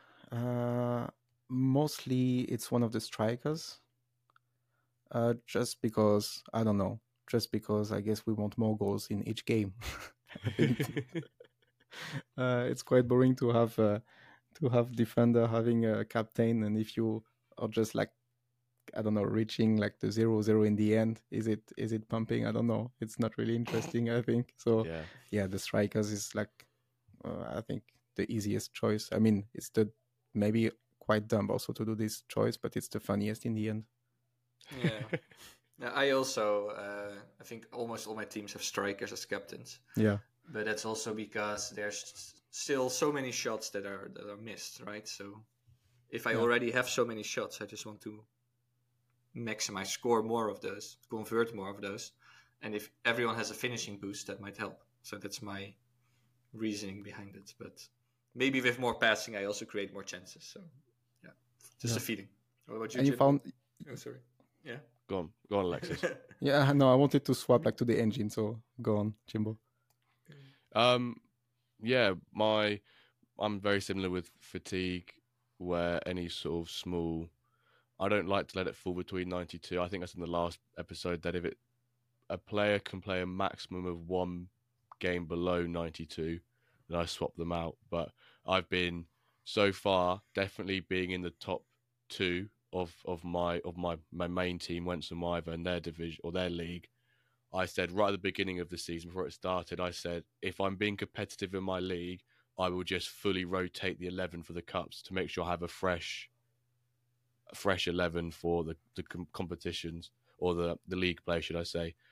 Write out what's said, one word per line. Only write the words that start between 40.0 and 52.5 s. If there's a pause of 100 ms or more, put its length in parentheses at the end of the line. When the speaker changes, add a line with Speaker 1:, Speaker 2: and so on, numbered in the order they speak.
Speaker 3:
But
that's
also
because
there's
s-, (160)
still
so
many
shots
that
are,
that
are
missed,
right?
So (680)
if
I
Speaker 1:
Yeah.
Speaker 3:
already
have
so
many
shots,
I
just
want
to (1120)
maximize,
score
more
of
those, (140)
convert
more
of
those. (480)